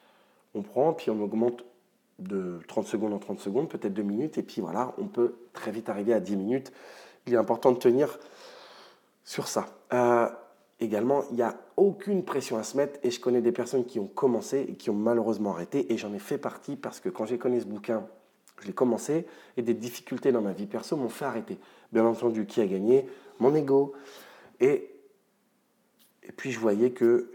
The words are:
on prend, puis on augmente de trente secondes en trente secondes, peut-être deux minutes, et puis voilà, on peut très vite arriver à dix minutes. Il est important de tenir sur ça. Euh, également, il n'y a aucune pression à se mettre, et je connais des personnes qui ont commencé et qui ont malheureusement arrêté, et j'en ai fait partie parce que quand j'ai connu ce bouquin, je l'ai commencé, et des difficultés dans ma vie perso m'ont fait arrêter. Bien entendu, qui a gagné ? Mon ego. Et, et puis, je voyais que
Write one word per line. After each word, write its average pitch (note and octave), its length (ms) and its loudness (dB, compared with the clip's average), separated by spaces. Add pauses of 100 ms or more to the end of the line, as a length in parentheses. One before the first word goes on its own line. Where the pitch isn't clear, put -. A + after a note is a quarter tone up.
(540)
on G#2 80 -6
prend, C#3 300 0
puis D#3+ 180 -4
on G#2+ 100 -2
augmente A2+ 440 0 (540)
de F#2 480 -6
trente G#2+ 200 -4
secondes G#2+ 260 -2
en G2+ 60 -4
trente G2 220 -8
secondes, B2+ 280 -2
peut-être G2+ 260 -6
deux G#2+ 80 -2
minutes, A#2 360 -2
et G#2+ 40 -2
puis - 180 -8
voilà, G2+ 380 -4
on G#2+ 80 -6
peut A#2+ 300 0 (160)
très - 180 -8
vite A2+ 180 -8
arriver G2+ 240 0
à G#2+ 80 4
dix G2 160 -2
minutes. A#2 360 -2 (540)
Il A#2+ 80 2
est - 20 6
important A#2 360 4
de B2 60 0
tenir C3 400 4 (1080)
sur - 220 -8
ça. - 200 -4 (260)
Euh, B2 360 4 (520)
également, A#2 500 0
il A#2+ 60 -6
n'y A#2+ 60 2
a A2+ 140 -2 (200)
aucune F#3 480 2
pression B2 320 -4
à A2 80 -2
se - 120 -10
mettre, C#3+ 260 0
et B2 80 0
je - 100 -6
connais B2 200 2
des A2+ 120 4
personnes B2 320 -2
qui A#2 160 -6
ont G2 60 -4
commencé C3 640 0
et G2 60 -10
qui - 160 -4
ont G#2 40 0
malheureusement A2 580 0
arrêté, F2+ 400 -2
et A2 60 0
j'en G#2 140 -8
ai G2+ 60 -8
fait C#3 200 -6
partie - 380 -8
parce - 220 -12
que - 100 -8
quand A2+ 160 -4
j'ai A#2+ 140 -2
connu B2 220 0
ce G2+ 60 -4
bouquin, G#2 400 -4 (540)
je - 60 -18
l'ai - 60 -8
commencé, C#3 540 0 (300)
et B2 60 -2
des A2+ 120 0
difficultés A#2+ 580 -2
dans A#2 80 2
ma G2 120 -2
vie G2 140 -8
perso A#2 300 -4
m'ont B2+ 120 -2
fait D3 160 -8
arrêter. A#2 340 -6 (340)
Bien A2+ 120 6
entendu, A2+ 420 2
qui A#2 140 0
a G#2 60 4
gagné ? G#2 420 4 (300)
Mon C3+ 160 6
ego. C#3 380 2 (640)
Et, C3+ 320 4 (1300)
et - 80 -16
puis, - 180 -6
je A2+ 80 -4
voyais A2 320 4
que A#2+ 440 4